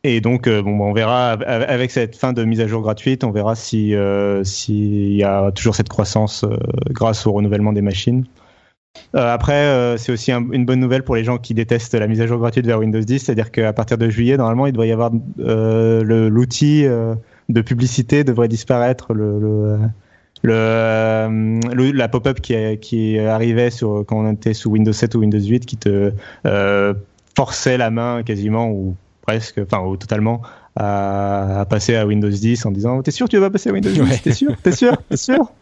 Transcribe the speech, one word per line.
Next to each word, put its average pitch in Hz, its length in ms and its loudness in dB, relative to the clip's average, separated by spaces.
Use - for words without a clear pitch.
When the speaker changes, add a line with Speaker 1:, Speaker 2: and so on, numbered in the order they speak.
Speaker 1:
et 117 160 2
donc, 123 280 0
euh, 104 140 2
bon, 104 180 -2
on 104 120 0
verra 117 400 2
av-, 107 140 -4
av-, 120 220 -2
avec 127 240 -2
cette 117 240 -2
fin 131 160 -2
de 117 100 -2
mise 113 180 0
à 110 60 2
jour 110 160 -4
gratuite, 110 400 -2
on 117 80 0
verra 107 240 0
si, 107 400 -2
euh, 101 480 0
s'il 101 720 -2
y 101 80 2
a 98 300 2
toujours 107 240 0
cette 110 120 -2
croissance, 107 540 -2
euh, 107 140 -2
grâce 113 340 -2
au 107 80 2
renouvellement 104 400 0
des 104 100 0
machines. 120 420 0
Euh, 120 180 2
après, 120 200 0
euh, 131 440 2
c'est 117 140 -6
aussi 120 220 -2
un, 120 180 0
une 127 140 0
bonne 127 160 2
nouvelle 131 240 0
pour 131 100 -2
les 113 80 0
gens 120 160 -2
qui 117 160 -8
détestent 117 400 0
la 110 140 0
mise 110 120 0
à 117 60 2
jour 117 120 0
gratuite 117 280 0
vers 110 140 2
Windows 110 180 0
dix, 120 220 0
c'est-à-dire 113 320 -2
qu'à 110 200 0
partir 113 240 0
de 113 140 2
juillet, 117 260 2
normalement, 123 300 2
il 139 60 0
doit 113 140 0
y 113 60 2
avoir, 113 200 0
euh, 113 640 2
le, 110 260 4
l'outil, 135 560 4
euh, 117 300 0
de 113 120 2
publicité 127 640 0
devrait 117 240 2
disparaître, 120 680 0
le, 104 240 0
le, 107 400 0
le, 117 100 2
euh, 110 1080 2
le, 131 200 2
la 123 160 0
pop-up 127 320 0
qui, 117 160 -2
qui 110 400 -2
arrivait 113 500 2
sur, 107 340 -4
quand 110 140 -2
on 107 140 0
était 110 220 -2
sous - 160 -4
Windows 110 220 4
sept 110 220 0
ou 113 60 2
Windows 107 180 2
huit, 117 260 0
qui 117 120 -10
te, 101 340 0
euh, 101 500 2
forçait 127 420 0
la 117 120 0
main 117 340 -2
quasiment 110 440 -2
ou 95 280 -4
presque, 110 400 -4
enfin, 95 220 -2
ou 95 100 -4
totalement, 110 460 -2
à, 98 840 -2
à 101 40 -2
passer 104 300 0
à 110 100 2
Windows 104 240 0
dix 110 380 0
en 101 60 -2
disant : « 120 320 -2
T'es 147 80 -2
sûr 247 140 -2
que - 40 -2
tu 208 80 4
vas 190 120 4
passer 202 200 -2
à - 20 -2
Windows 196 160 -2
dix ? 185 140 2
Speaker 2:
Ouais. 131 160 2
Speaker 1:
T'es - 140 0
sûr ? 277 180 0
T'es 180 120 4
sûr ? 247 240 2
T'es - 80 -2
sûr ? » 262 460 0